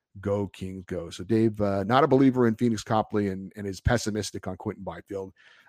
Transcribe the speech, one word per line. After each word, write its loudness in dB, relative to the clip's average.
Go -2
Kings, -12
go." -8
So -12
Dave, 2
uh, 0
not 4
a 2
believer 6
in 2
Phoenix 0
Copley 0
and, -8
and -8
is -8
pessimistic -2
on -8
Quinton -8
Byfield. -10